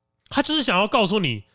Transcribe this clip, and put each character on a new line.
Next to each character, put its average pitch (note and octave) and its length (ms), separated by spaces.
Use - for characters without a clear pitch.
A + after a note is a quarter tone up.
他 C#4+ 140
就 D4+ 100
是 D#4 80
想 F3+ 160
要 G#3 100
告 A3 200
诉 G#3 120
你， A#2+ 240